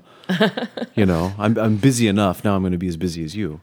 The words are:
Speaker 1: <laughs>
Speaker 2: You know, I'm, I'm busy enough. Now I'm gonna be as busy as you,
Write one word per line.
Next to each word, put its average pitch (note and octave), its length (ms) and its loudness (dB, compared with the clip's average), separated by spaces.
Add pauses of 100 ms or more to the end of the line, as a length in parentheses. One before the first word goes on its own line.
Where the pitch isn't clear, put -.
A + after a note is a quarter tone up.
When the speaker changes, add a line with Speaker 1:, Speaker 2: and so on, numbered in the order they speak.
(280)
Speaker 1:
<laughs> F#3+ 420 -2 (260)
Speaker 2:
You G#2+ 100 4
know, F2+ 320 2
I'm, G#2+ 200 0
I'm A2 200 2
busy A#2+ 300 2
enough. G2 360 2
Now G2+ 120 2
I'm F#2+ 80 0
gonna F2+ 140 0
be F#2 100 -4
as E2+ 100 -4
busy E2 260 -4
as D#2 120 -10
you, E2+ 280 -8